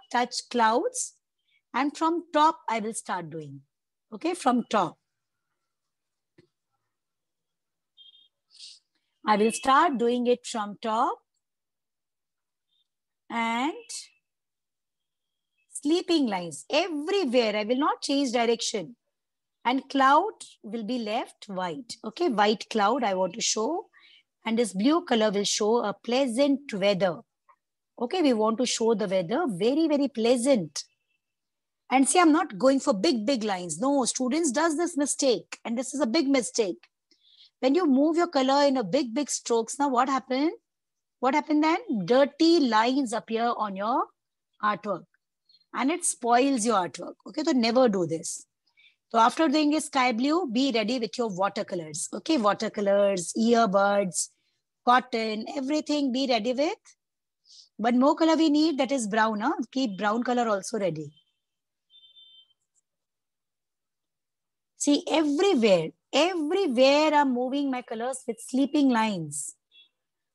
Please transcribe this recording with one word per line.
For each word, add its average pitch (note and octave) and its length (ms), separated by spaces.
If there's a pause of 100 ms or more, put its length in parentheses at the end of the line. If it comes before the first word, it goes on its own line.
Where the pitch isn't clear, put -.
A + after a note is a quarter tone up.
(120)
touch B3 240 (160)
clouds. A#3+ 600 (600)
And C#4 240
from E4 360
top, D#4 260 (100)
I A3+ 100
will A3 140
start F3+ 360
doing. C#3+ 320 (520)
Okay, D#4 200
from B3 360
top. F#3 280 (4000)
I G#3+ 120
will G#3+ 140
start C#4 460
doing A#3+ 300
it B3 180
from G#3 360
top. A#3 380 (2000)
And A#3 440 (2000)
sleeping E4 560
lines F3 420
everywhere. D4 840
I G#3+ 80
will B3 160
not E4 220
change C#4 320
direction. A3+ 600 (720)
And C4 240
cloud C#4+ 440 (280)
will A3+ 220
be A#3+ 160
left A#3 480
white. F#3 560
Okay, E4 240
white G#3+ 420
cloud A3+ 340
I G3+ 100
want F#3 220
to A3+ 60
show. C4+ 440 (600)
And A3+ 140
this A3 140
blue C#4+ 320
color A3 260
will G3+ 140
show A3 400
a G3+ 80
pleasant C4+ 800
weather. F#3 480 (800)
Okay, D4 220
we C#4+ 120
want A3 240
to B3+ 80
show A3+ 280
the G#3 140
weather F#3+ 400
very, B3 400
very C#4+ 220
pleasant. A#3 760 (1080)
And C4 200
see, F4+ 100
I'm E4 140
not D4+ 240
going C4 240
for C#4+ 120
big, A3 320
big A#3 180
lines. F3+ 360
No, C4+ 240
students C4 480
does D4+ 240
this E4+ 220
mistake. C4+ 640
And A3+ 140
this B3+ 160
is C#4 80
a D4 60
big C4+ 200
mistake. A#3 640 (720)
When C4+ 140
you F#4 120
move D4 300
your E4+ 100
color C#4 400
in C4+ 80
a C4 80
big, A3 300
big C#4 160
strokes, - 500
now C#4+ 80
what C4 220
happened? C4+ 420 (720)
What C4 140
happened D4+ 280
then? D#4+ 420
Dirty C#4+ 540
lines A#3+ 540
appear A3+ 420
on G3+ 220
your A#3 300 (540)
artwork. G#3 440 (680)
And B3+ 160
it F4 140
spoils B3 600
your A#3 100
artwork. F3 380 (140)
Okay, C4 180
so D#4+ 80
never A#3+ 340
do G3 180
this. D#3+ 400 (680)
So A3+ 60
after B3 280
doing D4 280
a D#4 40
sky B3+ 320
blue, C#4+ 400
be C4 220
ready A3+ 240
with A3+ 220
your A#3 100
watercolors. F3+ 840
Okay, D#4 260
watercolors, G3+ 1040
earbuds, G3+ 880 (560)
cotton, A3+ 600 (100)
everything D4 560
be C4 160
ready A#3+ 240
with. D4 440 (800)
One A#3+ 220
more C#4+ 160
color D#4+ 200
we D#4+ 140
need, D4+ 300
that C4 120
is B3 160
brown. A3 340
Huh? C4+ 120 (180)
Keep A3+ 280
brown G#3+ 240
color A#3+ 260
also G#3 300
ready. D#3 340 (3750)
See, C#4+ 300
everywhere, C#4+ 840 (220)
everywhere D4+ 1000
I'm C#4+ 200
moving C4 380
my B3 120
colors A#3+ 440
with A#3 120
sleeping C#4 500
lines G3 640 (800)